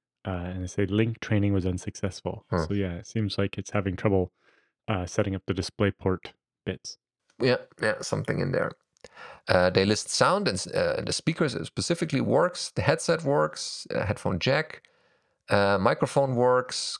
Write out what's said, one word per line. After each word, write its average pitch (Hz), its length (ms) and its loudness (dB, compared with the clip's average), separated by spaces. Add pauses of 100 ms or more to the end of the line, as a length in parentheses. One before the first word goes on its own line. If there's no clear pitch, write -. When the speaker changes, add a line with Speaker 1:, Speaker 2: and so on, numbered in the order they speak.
(260)
Speaker 1:
Uh, 98 40 -4
and 90 320 -6
they 90 40 -4
say 101 200 0
link 110 340 0
training 101 320 2
was 92 140 0
unsuccessful. 92 840 -6
Speaker 2:
Hmm. 85 160 0
Speaker 1:
So 87 80 -4
yeah, 95 220 -2
it 87 120 -12
seems 107 300 -2
like 101 220 -2
it's - 140 -8
having 95 220 0
trouble, 95 380 2 (560)
uh, 95 160 -2
setting 98 300 0
up 92 120 -6
the 101 60 2
DisplayPort 92 800 -2 (320)
bits. - 320 -8 (420)
Speaker 2:
Yeah, 123 180 2 (260)
yeah, 107 180 0
something - 400 -2
in 92 120 -2
there. 85 180 0 (760)
Uh, 90 220 4
they 95 160 4
list 104 240 2
sound 170 400 2
and 101 60 0
s-, - 140 -6
uh, 85 360 0
the - 80 -4
speakers 156 420 -2 (120)
specifically 156 560 -2
works, 165 540 0
the - 60 0
headset 165 420 0
works, 151 680 -2
uh, - 120 -2
headphone - 320 -2
jack, - 440 -2 (680)
uh, 101 280 6
microphone 135 560 2
works, 127 640 2